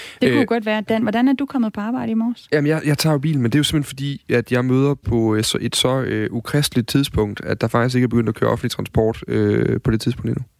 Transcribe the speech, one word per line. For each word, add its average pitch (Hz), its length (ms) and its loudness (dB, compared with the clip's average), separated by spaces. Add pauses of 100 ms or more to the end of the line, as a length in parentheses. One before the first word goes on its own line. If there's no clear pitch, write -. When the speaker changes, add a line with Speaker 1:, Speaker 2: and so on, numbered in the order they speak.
(220)
Speaker 1:
Det 254 80 4
kunne 240 100 4
Speaker 2:
Øh, 233 60 2
Speaker 1:
godt 226 200 -2
være. 214 140 0
Dan, 220 220 0
hvordan 233 260 2
er 277 40 4
du 269 140 0
kommet 233 260 -2
på 214 80 -8
arbejde 226 320 -4
i - 20 -2
morges? 226 380 -2
Speaker 2:
Jamen, 147 160 2
jeg, 156 180 0
jeg 147 120 2
tager 160 140 2
jo 143 60 2
bilen, 147 240 0
men 117 80 2
det 117 40 2
er 147 60 4
jo 147 40 2
simpelthen 147 240 0
fordi, 139 400 -8
at 120 240 0
jeg 123 120 0
møder 135 300 2
på, 113 400 0
øh, 107 80 2
så, - 180 -2
et - 160 -4
så, 131 260 0
øh, 107 280 -4
ukristeligt 120 580 -2
tidspunkt, 113 560 0
at - 160 -4
der 117 80 0
faktisk 123 280 0
ikke 123 80 4
er 123 40 0
begyndt 117 200 2
at 110 60 -2
køre 113 160 0
offentlig 117 200 -2
transport, - 580 -2
øh, 113 560 2
på - 60 2
det 110 100 0
tidspunkt 120 280 -2
endnu. 117 160 -4 (160)